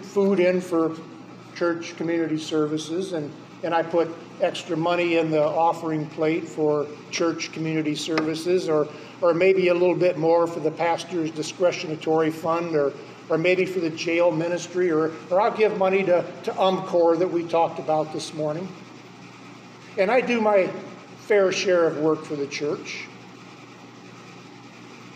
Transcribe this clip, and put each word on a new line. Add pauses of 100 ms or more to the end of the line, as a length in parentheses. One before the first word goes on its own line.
food
in
for (600)
church
community
services,
and, (300)
and
I
put (280)
extra
money
in
the
offering
plate
for (240)
church
community
services,
or, (360)
or
maybe
a
little
bit
more
for
the
pastor's
discretionary
fund,
or, (380)
or
maybe
for
the
jail
ministry,
or, (180)
or
I'll
give
money
to, (200)
to
UMCOR
that
we
talked
about
this
morning. (1300)
And
I
do
my (500)
fair
share
of
work
for
the
church. (2000)